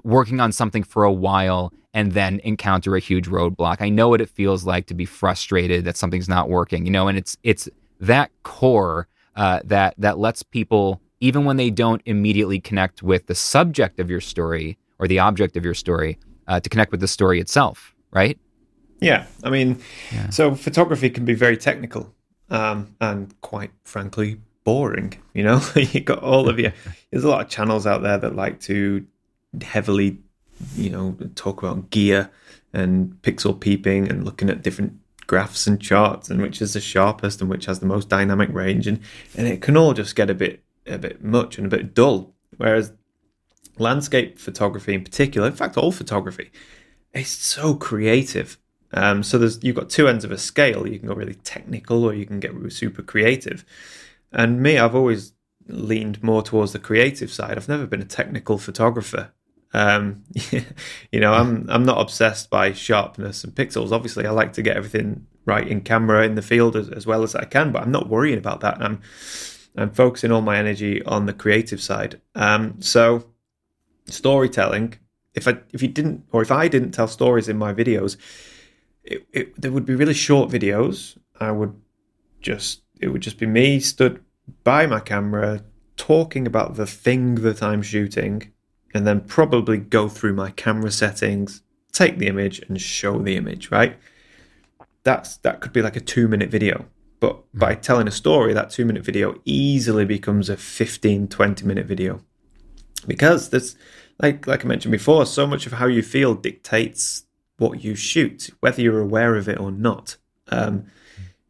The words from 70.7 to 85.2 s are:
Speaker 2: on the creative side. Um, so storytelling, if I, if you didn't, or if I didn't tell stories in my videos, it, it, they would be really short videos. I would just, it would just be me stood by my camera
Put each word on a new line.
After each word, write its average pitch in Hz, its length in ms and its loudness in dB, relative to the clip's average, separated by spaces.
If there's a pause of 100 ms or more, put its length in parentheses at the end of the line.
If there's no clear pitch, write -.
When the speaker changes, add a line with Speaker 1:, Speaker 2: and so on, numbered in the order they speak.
Speaker 2:
on 104 220 0
the 101 60 -4
creative 107 480 0
side. 104 380 -6 (160)
Um, 107 460 0
so 117 440 4 (800)
storytelling, 127 880 0 (380)
if - 140 -2
I, 127 100 0 (140)
if 123 100 -6
you 135 60 0
didn't, - 440 -4
or 117 100 2
if 110 100 0
I 156 160 2
didn't 131 240 2
tell 113 160 0
stories 120 400 2
in 107 100 -4
my 104 160 -2
videos, 101 440 0 (880)
it, - 280 -10
it, - 300 -8
they 135 80 -6
would 127 160 -2
be 127 100 0
really 147 180 2
short 143 380 4
videos. 113 640 0 (220)
I 110 120 -2
would 107 220 -2 (680)
just, - 400 -8 (180)
it - 80 -4
would 131 140 -4
just - 180 -12
be 113 80 -2
me 131 320 4
stood - 440 0 (400)
by 147 220 4
my 113 140 0
camera 104 640 -2 (340)